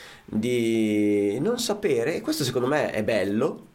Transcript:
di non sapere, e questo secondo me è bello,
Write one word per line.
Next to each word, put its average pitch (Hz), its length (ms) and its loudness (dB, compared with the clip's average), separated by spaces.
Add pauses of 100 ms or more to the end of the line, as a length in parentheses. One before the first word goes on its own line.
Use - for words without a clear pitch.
(260)
di 107 1120 2
non 233 200 -2
sapere, 160 560 0
e 208 60 -4
questo 311 220 -2
secondo 123 240 0
me 139 240 0
è 107 120 -2
bello, 107 720 0